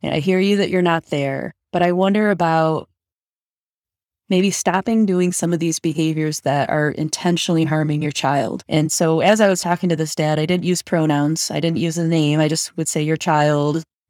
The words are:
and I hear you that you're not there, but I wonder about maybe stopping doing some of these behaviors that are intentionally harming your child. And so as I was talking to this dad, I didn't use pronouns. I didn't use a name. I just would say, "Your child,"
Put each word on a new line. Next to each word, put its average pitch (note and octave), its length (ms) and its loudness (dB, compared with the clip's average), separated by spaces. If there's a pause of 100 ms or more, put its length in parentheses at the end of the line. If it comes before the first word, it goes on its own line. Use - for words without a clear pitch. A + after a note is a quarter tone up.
and - 100 -4
I D#3 60 0
hear F#3 220 0
you G3+ 160 2
that G3+ 140 0
you're F3+ 120 0
not E3 240 0
there, C3+ 480 -4 (160)
but F3 140 0
I F3+ 80 2
wonder G3+ 400 2
about D#3+ 560 0 (1400)
maybe F#3+ 220 2
stopping G#3 560 0
doing F3+ 240 2
some E3+ 220 -2
of D#3+ 80 -2
these E3 180 -2
behaviors D#3 600 -2
that C#3 280 0
are D3+ 220 0
intentionally E3 760 0
harming D3+ 380 0
your D3 80 -2
child. C#3 580 -2
And D3+ 220 -4
so D#3+ 300 0
as G#3+ 200 4
I G3+ 80 6
was F#3 120 0
talking F3 300 -2
to D#3+ 60 0
this D#3 200 -6
dad, D3+ 240 0
I D#3 60 0
didn't F3 180 0
use F3 180 0
pronouns. D3+ 680 0
I D#3 120 -4
didn't E3 180 -2
use E3 180 -2
a E3 120 -2
name. D#3 320 2
I D#3 80 2
just - 280 -4
would E3 120 -4
say, D#3 140 -2
"Your D#3 140 0
child," D3+ 680 0 (260)